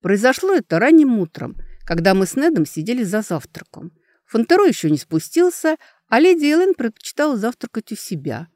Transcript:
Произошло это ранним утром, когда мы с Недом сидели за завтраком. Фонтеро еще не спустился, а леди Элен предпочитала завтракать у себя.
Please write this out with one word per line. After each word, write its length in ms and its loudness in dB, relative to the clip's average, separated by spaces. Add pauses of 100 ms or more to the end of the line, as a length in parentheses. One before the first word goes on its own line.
Произошло 500 0
это 260 0
ранним 400 4
утром, 380 -8 (300)
когда 280 2
мы 120 2
с 80 -10
Недом 320 2
сидели 380 -4
за 180 -4
завтраком. 680 -12 (340)
Фонтеро 400 2
еще 220 0
не 100 2
спустился, 760 -2 (320)
а 120 4
леди 260 4
Элен 280 2
предпочитала 640 -4
завтракать 560 -6
у 40 -10
себя. 600 -10